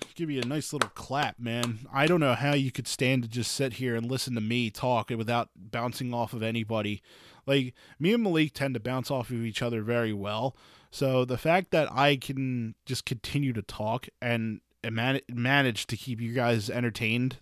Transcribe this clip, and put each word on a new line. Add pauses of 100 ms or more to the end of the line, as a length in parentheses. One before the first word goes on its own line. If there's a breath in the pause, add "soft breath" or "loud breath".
(140)
give
you
a
nice
little
clap,
man. (120)
I
don't
know
how
you
could
stand
to
just
sit
here
and
listen
to
me
talk
without
bouncing
off
of
anybody. (460 loud breath)
Like, (260 loud breath)
me
and
Malik
tend
to
bounce
off
of
each
other
very
well, (360 soft breath)
so
the
fact
that
I
can (100)
just
continue
to
talk (140)
and (260)
man-, (120)
manage
to
keep
you
guys
entertained